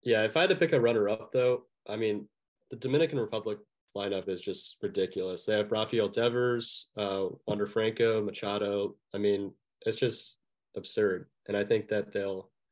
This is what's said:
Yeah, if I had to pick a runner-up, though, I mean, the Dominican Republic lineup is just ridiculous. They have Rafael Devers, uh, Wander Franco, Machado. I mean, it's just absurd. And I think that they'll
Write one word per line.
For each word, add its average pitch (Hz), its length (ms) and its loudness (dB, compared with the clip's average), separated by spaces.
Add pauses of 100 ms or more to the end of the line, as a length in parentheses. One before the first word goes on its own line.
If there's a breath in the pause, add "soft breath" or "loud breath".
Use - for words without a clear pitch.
Yeah, 110 200 4
if 110 140 2
I 165 60 6
had 190 80 4
to 180 40 6
pick 170 180 2
a 139 80 6
runner-up, 110 520 2
though, 123 320 2 (240)
I 104 80 -4
mean, 104 320 -2 (420)
the 120 60 -10
Dominican 143 420 2
Republic 107 400 -4 (380)
lineup 98 320 -2
is 90 120 -4
just - 400 -8
ridiculous. 92 640 -2
They 107 120 2
have 104 160 0
Rafael 110 360 0
Devers, 120 800 0 (100)
uh, 98 280 -2 (200)
Wander 104 220 -2
Franco, 110 560 2
Machado. 101 720 -2 (180)
I 101 60 -6
mean, 101 320 2 (300)
it's 113 160 -2
just - 420 -4 (380)
absurd. 95 500 -2 (220)
And 104 80 -2
I 101 80 2
think 104 240 0
that 104 240 -2
they'll 98 400 -4 (200)